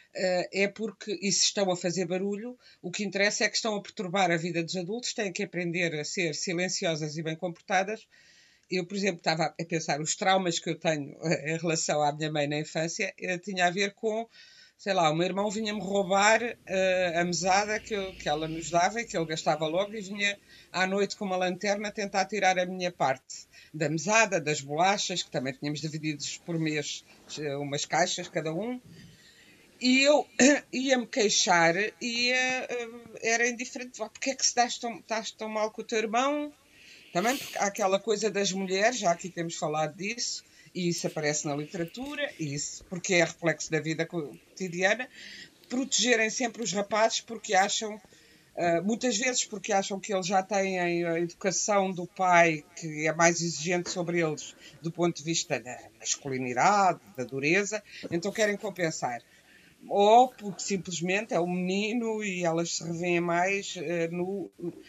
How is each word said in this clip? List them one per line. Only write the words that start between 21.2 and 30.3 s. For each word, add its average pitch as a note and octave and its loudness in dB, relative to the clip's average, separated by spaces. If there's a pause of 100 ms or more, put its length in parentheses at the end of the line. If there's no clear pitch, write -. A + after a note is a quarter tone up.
uma F#3 -2
lanterna G3 0
tentar G3+ -2
tirar F#3 2
a F3+ 2
minha F3+ -4
parte - -2 (260)
da D#3 -2
mesada, F3+ 2
das D3 -2
bolachas, F3 0
que - -18
também C3+ -2
tínhamos D3 -6
divididos D3+ -6
por E3+ -4
mês, D3+ -2 (360)
eh, C#3+ -4
umas C#3+ -4
caixas F3 0
cada D#3+ -4
um. A#3+ -6 (1000)
E B3+ 6
eu C#4+ 6 (120)